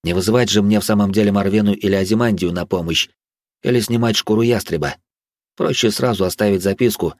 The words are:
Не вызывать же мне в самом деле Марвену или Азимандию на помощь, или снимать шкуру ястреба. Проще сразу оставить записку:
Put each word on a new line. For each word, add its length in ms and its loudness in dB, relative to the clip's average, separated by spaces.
Не 120 -4
вызывать 360 2
же 120 2
мне 180 2
в 40 -6
самом 280 0
деле 200 2
Марвену 400 0
или 220 0
Азимандию 580 0
на 140 -4
помощь, 420 -2
или 180 2
снимать 360 0
шкуру 260 0
ястреба. 540 -2
Проще 340 0
сразу 340 -2
оставить 380 0
записку: 580 -2